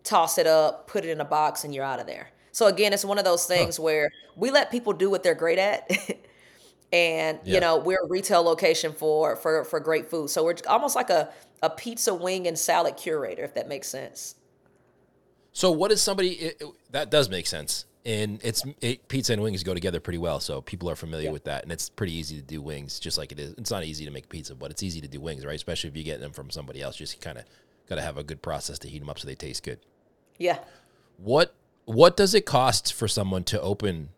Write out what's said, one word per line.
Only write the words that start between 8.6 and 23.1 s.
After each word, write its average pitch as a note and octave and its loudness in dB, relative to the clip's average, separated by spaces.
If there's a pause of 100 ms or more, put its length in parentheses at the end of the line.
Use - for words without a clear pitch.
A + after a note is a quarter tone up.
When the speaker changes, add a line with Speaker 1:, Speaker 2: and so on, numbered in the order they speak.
Speaker 1:
for, D#3 2
for, D#3+ 2
for - -2
great D#3 0
food. D#3 -2
So D#3+ 2
we're E3+ 2 (100)
almost B3+ 2
like - 0
a, D#3 2 (320)
a E3 2
pizza, A#3 -2
wing, F3+ -2
and D#3+ -4
salad E3+ 2
curator, C#3+ -4
if - -8
that - -6
makes C#3 -8
sense. - -12 (1200)
Speaker 2:
So F#3 4
what F3 4
is G3+ 2
somebody, F#3+ 2
it, E3+ -6
it, D3+ -12 (240)
that C3 -2
does C#3+ 4
make F2+ -4
sense. - -6 (200)
And G#2+ -4
it's, A2+ -4 (160)
it, B2 -4
pizza B2 -2
and G#2 0
wings G2+ -2
go F#2 -4
together F2 -2
pretty F2 -6
well, D#2+ -2
so C#2 -6
people F2 -8
are D#2 -6
familiar D#2+ -8
Speaker 1:
Yeah. D2+ -4
Speaker 2:
with C#2+ -10
that. C#2+ -6
And D#2 -12
it's E2 -8
pretty F2 -6
easy D#2 -8
to D2 -12
do D2 -10
wings, C#2+ -10
just - -6